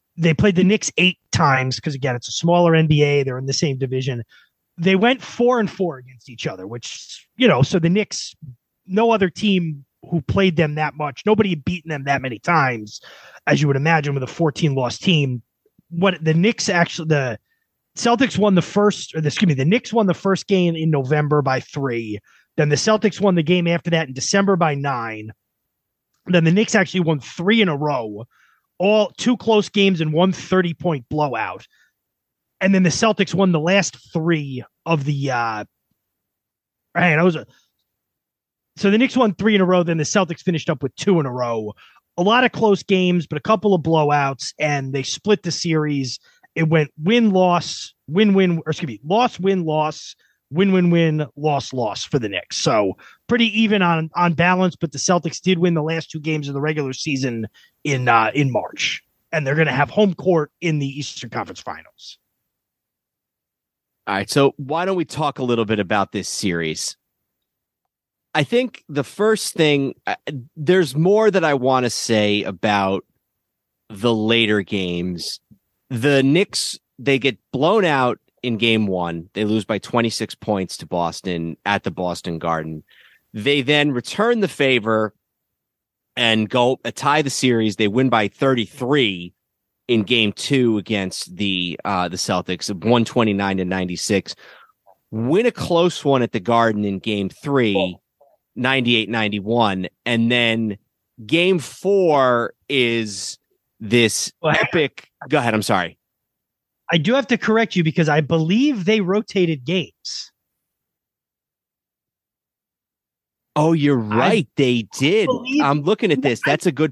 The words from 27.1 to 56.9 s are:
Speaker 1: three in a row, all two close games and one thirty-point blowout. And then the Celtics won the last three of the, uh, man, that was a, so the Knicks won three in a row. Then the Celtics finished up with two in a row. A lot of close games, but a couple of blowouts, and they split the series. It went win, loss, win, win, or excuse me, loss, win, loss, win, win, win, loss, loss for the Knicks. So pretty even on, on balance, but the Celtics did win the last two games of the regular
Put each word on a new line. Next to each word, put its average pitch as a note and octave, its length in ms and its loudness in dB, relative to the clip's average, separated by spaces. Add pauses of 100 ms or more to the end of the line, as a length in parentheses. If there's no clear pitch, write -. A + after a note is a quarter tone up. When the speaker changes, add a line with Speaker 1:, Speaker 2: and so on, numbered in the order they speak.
Speaker 1:
three G3 400 0
in F#3+ 100 4
a C#3+ 60 -2
row, A#2+ 500 -4 (520)
all G#3 400 2
two B3 180 0
close G#3+ 320 2
games G3 320 2
and D#3 140 -2
one F3+ 180 4
thirty-point F3 800 0
blowout. A2+ 560 -4 (960)
And G3 140 4
then F#3 80 4
the F3 60 4
Celtics G#3 440 0
won F#3 180 4
the D#3+ 80 2
last F3+ 380 0 (160)
three D3+ 500 -2 (220)
of D#3+ 200 0
the, C#3 260 -2
uh, A2 340 -4 (1300)
man, E3+ 240 2
that E3 60 2
was F3 120 4
a, - 120 -10 (1300)
so G3+ 160 2
the G#3+ 80 4
Knicks B3+ 180 0
won A3 160 2
three G#3+ 220 2
in F#3+ 60 4
a F3+ 40 4
row. F3+ 160 4
Then E3 160 -2
the D#3 60 -2
Celtics F3 380 -2
finished F3 280 -2
up C#3+ 140 -4
with C3 140 -6
two F#3 220 2
in C#3+ 60 0
a B2+ 60 -6
row. A#2 420 -4 (440)
A F3 40 -2
lot A3+ 220 4
of A#3 80 2
close G#3+ 320 2
games, F3+ 440 0
but D3+ 100 -8
a - 40 -6
couple G#3 320 0
of E3+ 80 2
blowouts, D3 800 0
and C#3+ 320 -4
they C3+ 120 -4
split - 400 -2
the F3 80 -6
series. D3+ 680 -2 (340)
It D#3+ 140 0
went D#3 240 2 (100)
win, G#3+ 300 4
loss, F3+ 640 0 (160)
win, G3+ 240 2
win, F3+ 320 4
or D#3 60 -2
excuse D3+ 180 -6
me, G#2+ 160 -12
loss, A3+ 340 0
win, F#3 240 0
loss, D#3 540 -4 (340)
win, F#3 220 2
win, F3+ 160 4
win, D#3 380 2 (100)
loss, D3 340 -2
loss B2 320 -4
for C#3+ 160 -2
the A2 80 -2
Knicks. F#2+ 300 -8
So G#2+ 400 0 (300)
pretty A3+ 300 2
even G#3+ 240 2
on, D#3+ 340 0
on F3 180 2
balance, F3+ 420 2
but D#3+ 160 -6
the D3 60 -12
Celtics F3 420 -2
did F3+ 200 0
win E3+ 160 2
the D#3 60 0
last D#3+ 300 -6
two D#3 80 -10
games D3+ 300 -4
of C#3 60 -6
the C#3 40 -4
regular D3+ 320 -2